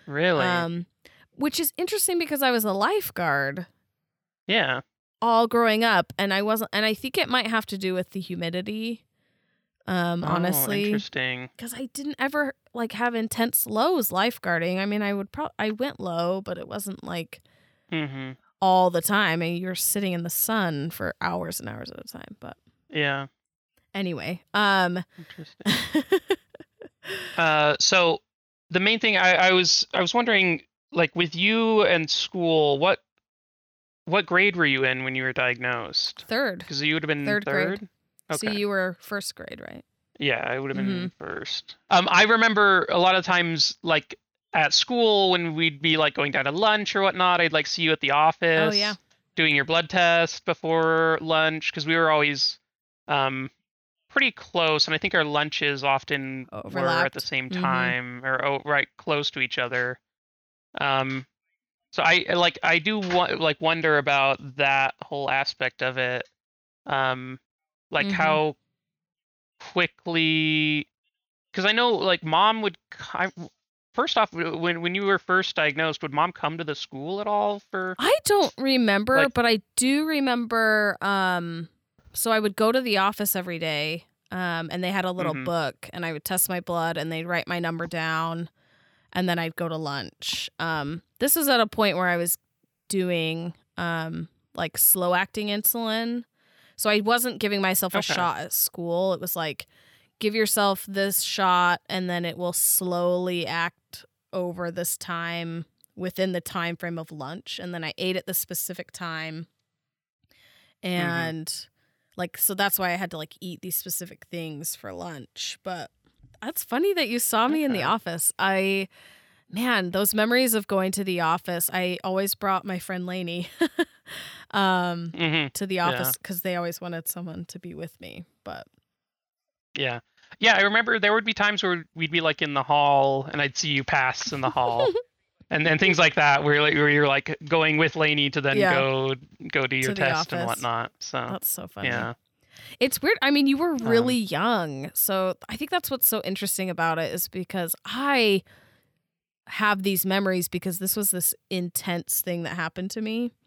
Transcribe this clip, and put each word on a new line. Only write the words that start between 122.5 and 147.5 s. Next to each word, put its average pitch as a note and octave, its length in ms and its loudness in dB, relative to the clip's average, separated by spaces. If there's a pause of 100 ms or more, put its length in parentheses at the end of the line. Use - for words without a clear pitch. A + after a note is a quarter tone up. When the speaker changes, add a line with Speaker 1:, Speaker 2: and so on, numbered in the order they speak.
Speaker 2:
my F#3 140 -4
friend F3+ 260 -8
Lainey, F3 440 -6 (100)
<laughs> - 920 -6
um, F3+ 640 0
Speaker 1:
Mm-hmm. D#3+ 380 0
Speaker 2:
to - 140 -6
the F#3+ 80 -4
Speaker 1:
Yeah. F3 120 2
Speaker 2:
office E3+ 300 0
'cause F3+ 240 -10
they F#3 140 -4
always F3 260 -4
wanted E3+ 260 -10
someone F3 380 -10
to - 140 -16
be F3 140 -16
with E3 280 -14
me. E3+ 240 -16 (180)
But - 240 -14 (1080)
Speaker 1:
Yeah. B2 220 -2 (400)
Yeah, A3 160 6
I F#3+ 60 4
remember A3 380 2
there G#3 140 4
would A3 120 2
be A3 80 -2
times G#3 300 0
where F3 220 0 (100)
we'd D#3+ 160 -4
be, E3+ 100 2
like, D#3 200 2
in D3+ 120 -2
the C#3 100 2
hall, C#3 680 4
and D3 100 -2
I'd C#3 160 -2
see D#3 120 -2
you C#3 140 0
pass C3 480 0
in C#3+ 100 -6
the B2+ 100 0
hall. A#2+ 420 2
Speaker 2:
<laughs> G#4 40 0 (540)
Speaker 1:
And D#3 120 0
then D#3 140 4
things F3+ 220 4
like D#3+ 160 6
that, D3 280 6
where, D3 160 4
like, D3+ 140 4
where D3 160 4
you're, D3 180 6
like, C#3 300 0 (100)
going D#3 300 2
with D#3 180 2
Lainey D3+ 360 2
to D3+ 100 -2
then C#3 160 2
Speaker 2:
Yeah. F3+ 160 4
Speaker 1:
go, C3+ 400 2 (380)
go C3+ 160 0
do C3 80 -2
your C3 140 0
Speaker 2:
To C3+ 40 -2
the - 80 -2
Speaker 1:
test D3+ 320 0
and - 80 -2
Speaker 2:
office. A#2 60 -4
Speaker 1:
whatnot. A#2 520 -4
So, A#2+ 300 -6
Speaker 2:
That's - 180 -6
so - 200 -6
funny. G2+ 220 -8
Speaker 1:
yeah. A#2+ 260 -4 (640)
Speaker 2:
It's C4 200 0
weird. G4 220 2
I C4+ 80 2
mean, C#4+ 160 4
you C#4 100 4
were D#4+ 180 0
Speaker 1:
Um, A#3 140 -4
Speaker 2:
really A#3+ 300 4
young. E3+ 800 -2
So F#3+ 400 0 (120)
I A3 80 -10
think D4 140 -8
that's F4+ 220 -2
what's C4 160 -2
so A3 180 0
interesting F#3+ 460 -4
about E3 260 0
it D#3+ 160 -2
is F3+ 140 -6
because F3+ 480 -6 (100)